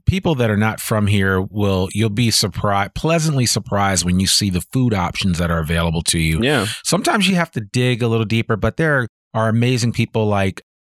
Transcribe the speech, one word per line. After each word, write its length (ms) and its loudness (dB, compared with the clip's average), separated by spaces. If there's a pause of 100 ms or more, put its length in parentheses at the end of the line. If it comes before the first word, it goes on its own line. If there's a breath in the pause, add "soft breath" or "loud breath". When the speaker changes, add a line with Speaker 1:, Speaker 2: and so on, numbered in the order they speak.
Speaker 1:
people 300 0
that 160 2
are 60 0
not 220 0
from 280 -2
here 340 0
will, 500 -2
you'll 200 0
be 180 0
surprised, 640 -2
pleasantly 540 0
surprised 580 0
when 140 2
you 80 0
see 240 0
the 100 0
food 320 0
options 460 -2
that 100 0
are 100 0
available 440 0
to 160 -2
you. 240 2
Speaker 2:
Yeah. 240 2 (160 loud breath)
Speaker 1:
Sometimes 440 0
you 80 2
have 180 0
to 80 -6
dig 420 0
a 40 2
little 200 0
deeper, 280 0
but 220 -2
there 300 0 (260)
are 160 0
amazing 440 2
people 340 0
like 340 0 (200)